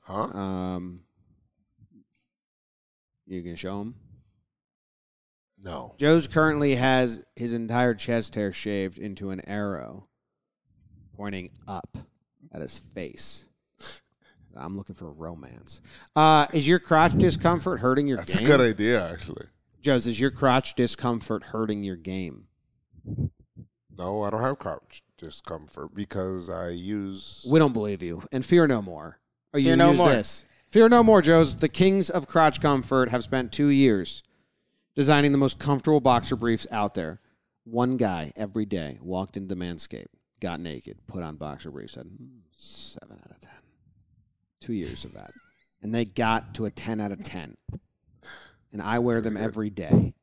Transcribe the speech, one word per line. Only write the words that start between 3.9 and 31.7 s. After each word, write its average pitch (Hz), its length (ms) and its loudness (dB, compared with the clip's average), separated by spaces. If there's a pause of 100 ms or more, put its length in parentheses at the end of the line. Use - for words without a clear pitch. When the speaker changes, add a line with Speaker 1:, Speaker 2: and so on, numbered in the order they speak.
Speaker 1:
No. 98 360 -14
Speaker 2:
Joe's 156 280 4
currently 147 480 2
has 127 500 0 (120)
his 120 160 -4
entire 117 420 0
chest 113 400 -4
hair 104 180 -4
shaved 98 460 -6
into 98 320 -10
an 95 180 -8
arrow 98 600 -8 (1080)
pointing 98 340 -10 (180)
up - 280 -12 (560)
at - 80 -14
his - 180 -12
face. - 680 -12 (1080)
I'm 87 220 -12
looking 98 200 -14
for 85 160 -16
romance. 76 680 -16 (340)
Uh, 156 380 6
is 147 160 0
your 180 100 6
crotch 165 380 4
discomfort 170 640 2
hurting 131 260 2
your 131 120 -2
Speaker 1:
That's - 180 -8
Speaker 2:
game? 147 80 0
Speaker 1:
a - 20 4
good 147 140 8
idea, 110 500 2
actually. - 360 -12 (340)
Speaker 2:
Joe's, 127 260 2
is 113 140 -4
your 135 100 2
crotch 131 440 0
discomfort 117 680 -2
hurting 107 400 -6
your 95 120 -6
game? 82 480 -10 (1500)
Speaker 1:
No, 95 260 -6
I 101 80 -2
don't 110 120 -2
have 131 160 -2
crotch - 440 -12 (140)
discomfort 78 760 -14
because 95 560 -6
I 87 200 -8
use 98 760 -8
Speaker 2:
We 151 100 6
don't 147 140 4
believe 104 300 -4
you. 85 200 -8 (100)
And 131 120 -4
fear 170 220 6
no 120 160 0
more. 82 360 -14 (360)
Oh, 147 40 2
you 139 100 4
Speaker 3:
Fear - 80 6
no - 140 8
Speaker 2:
use 139 80 4
Speaker 3:
more. 170 120 6
Speaker 2:
this. - 360 -2 (220)
Fear 226 220 8
no 240 120 8
more, 220 200 8
Joe's. 160 340 6
The 160 120 0
kings 190 420 2